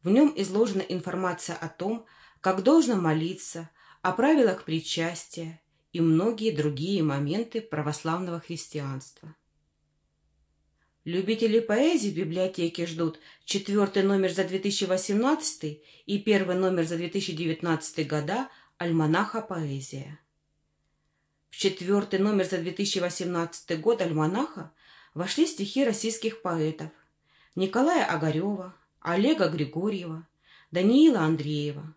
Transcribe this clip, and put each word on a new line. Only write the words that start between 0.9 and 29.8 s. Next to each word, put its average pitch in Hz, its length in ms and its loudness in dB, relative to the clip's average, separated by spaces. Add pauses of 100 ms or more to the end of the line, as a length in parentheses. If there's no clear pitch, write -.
о 165 120 -8
том, 220 380 -6 (360)
как 190 200 0
должно 254 340 6
молиться, 160 760 -2 (320)
о 185 100 0
правилах 247 520 4
причастия 165 960 -6 (320)
и 175 80 -4
многие 202 500 4
другие 151 520 0
моменты 156 600 -2
православного 165 760 -4
христианства. 147 960 -10 (1700)
Любители 214 560 2
поэзии 226 500 2
в 156 60 -6
библиотеке 175 680 -2
ждут 165 340 -2 (280)
четвертый 202 560 0
номер 190 280 2
за 180 140 0
две 185 140 -4
тысячи 196 260 -2
восемнадцатый 196 1000 0 (220)
и 202 140 -2
первый 190 380 2
номер 185 280 2
за 165 120 -4
две 170 120 -4
тысячи 196 240 -4
девятнадцатый 160 720 -2
года 156 440 -4 (280)
альманаха 170 640 2
"Поэзия". 139 800 -8 (1300)
В - 100 -18
четвертый 196 600 0
номер 202 260 2
за 185 140 -4
две 165 120 -4
тысячи 196 280 -2
восемнадцатый 175 800 -4
год 202 240 0
"Альманаха" 175 680 -2 (420)
вошли 196 320 0
стихи 262 380 -2
российских 220 580 -2
поэтов 156 480 -4 (640)
Николая 247 500 2
Огарева, 175 720 -2 (240)
Олега 196 480 2
Григорьева, 165 800 -4 (420)